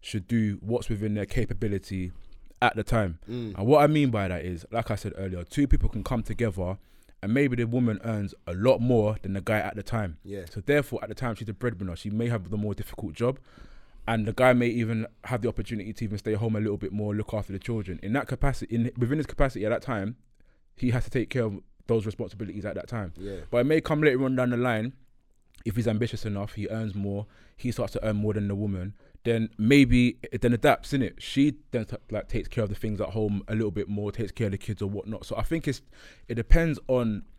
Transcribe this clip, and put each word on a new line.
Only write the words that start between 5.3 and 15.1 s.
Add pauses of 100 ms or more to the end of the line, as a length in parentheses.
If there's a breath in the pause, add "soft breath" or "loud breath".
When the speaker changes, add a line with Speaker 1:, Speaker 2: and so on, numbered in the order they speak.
Speaker 1:
two
people
can
come
together (440 soft breath)
and
maybe
the
woman
earns (120)
a
lot
more
than
the
guy
at
the
time.
Speaker 2:
Yeah.
Speaker 1:
So
therefore,
at
the
time,
she's
the
breadwinner.
She
may
have
the
more
difficult
job, (720 soft breath)
and
the
guy
may
even (180)